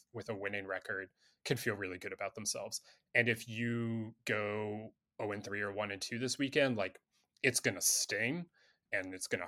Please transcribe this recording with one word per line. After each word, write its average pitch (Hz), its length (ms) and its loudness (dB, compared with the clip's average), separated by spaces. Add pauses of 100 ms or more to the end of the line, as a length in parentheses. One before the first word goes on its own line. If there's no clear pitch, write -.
(140)
with 110 160 -8
a 113 60 -2
winning 101 320 -2
record, 95 400 -4 (380)
can 135 120 2
feel 113 180 0
really 92 220 -4
good 95 160 -8
about 98 220 -6
themselves. 107 460 -4 (340)
And 120 120 6
if 117 220 2
you 113 640 0 (120)
go 107 640 0 (280)
oh 107 120 0
and 101 120 -4
three 101 180 -4
or 101 120 -2
one 104 160 -2
and 98 120 -4
two 120 180 -4
this 123 180 0
weekend, 139 400 4
like, 95 220 -2 (420)
it's 127 180 6
gonna - 220 0
sting 127 640 2 (480)
and 95 220 -2
it's - 120 -8
gonna 90 200 -2